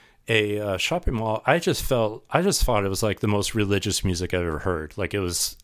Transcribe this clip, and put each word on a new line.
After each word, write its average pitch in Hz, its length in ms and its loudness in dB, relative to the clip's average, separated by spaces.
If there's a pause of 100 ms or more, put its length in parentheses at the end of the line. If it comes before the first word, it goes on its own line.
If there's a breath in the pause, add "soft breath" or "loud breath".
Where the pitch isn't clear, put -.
(280 soft breath)
a, 104 320 2
uh, 101 180 -2
shopping 147 380 -2
mall, 110 300 -2
I 156 140 4
just 170 240 -2
felt, 113 480 0
I 156 100 2
just 190 220 2
thought 104 220 2
it 98 40 0
was, 95 140 -2
like, 104 160 0
the 113 80 0
most 101 260 0
religious 101 500 0
music 90 300 -2
I've 90 80 0
ever 80 180 -2
heard. 78 380 -4
Like, 95 160 -4
it 101 60 0
was 87 440 -2